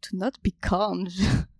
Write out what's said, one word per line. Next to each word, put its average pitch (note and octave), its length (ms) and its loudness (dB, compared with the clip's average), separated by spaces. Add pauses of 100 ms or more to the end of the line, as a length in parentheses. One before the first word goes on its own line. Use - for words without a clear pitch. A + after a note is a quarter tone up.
to - 140 -8
not G3 260 -4
be F#3+ 100 0
calm? F#3+ 600 0
<laughs> F3+ 60 -8 (420)